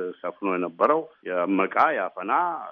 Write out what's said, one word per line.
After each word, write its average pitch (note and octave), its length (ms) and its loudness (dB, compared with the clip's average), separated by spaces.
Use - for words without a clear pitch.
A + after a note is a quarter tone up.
ሰፍኖ F2+ 340 -6
የነበረው F2+ 520 0
የእመቃ፣ F#2 520 0
የአፈና G2 420 -2